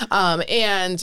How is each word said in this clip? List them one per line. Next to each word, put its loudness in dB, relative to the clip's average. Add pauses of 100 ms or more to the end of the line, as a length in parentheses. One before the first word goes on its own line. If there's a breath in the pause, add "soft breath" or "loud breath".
Um, 2
and 0